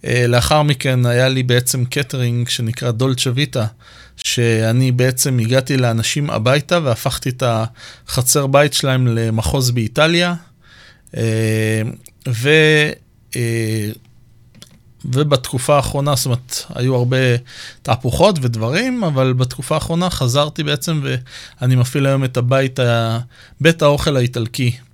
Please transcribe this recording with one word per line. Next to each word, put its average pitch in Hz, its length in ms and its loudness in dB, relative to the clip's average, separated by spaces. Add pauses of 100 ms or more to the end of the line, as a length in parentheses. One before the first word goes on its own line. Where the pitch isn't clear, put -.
אה, 123 220 2
לאחר 123 360 4
מכן 131 420 0
היה 120 240 2
לי 131 140 0
בעצם 123 420 0
קטרינג 123 640 -2
שנקרא 120 420 -4
דולצ'ה 127 420 0
ויטה, 131 320 -2 (520)
שאני 117 720 2
בעצם 127 480 2
הגעתי 127 380 0
לאנשים 123 520 0
הביתה 127 540 0
והפכתי 131 460 -2
את 123 160 -6
החצר 123 1000 -2
בית 139 260 4
שלהם 127 340 0
למחוז 113 640 0
באיטליה. 160 640 0 (840)
אה, 110 640 0 (460)
ו-, 151 600 4 (460)
אה, 113 540 -2 (1160)
ובתקופה 135 720 0
האחרונה, 143 400 0
זאת 127 100 -2
אומרת, - 380 -4 (120)
היו 127 200 0
הרבה 123 220 0 (640)
תהפוכות 151 600 0
ודברים, 143 640 -2
אבל 131 300 0
בתקופה 127 420 -2
האחרונה 170 340 -2
חזרתי 147 540 -2
בעצם, 147 400 -2
ואני 127 720 -2
מפעיל 127 300 0
היום 135 180 2
את 127 140 -4
הבית 131 420 0
ה-, 117 400 0 (420)
בית 165 200 2
האוכל 147 360 2
האיטלקי 120 540 -2 (220)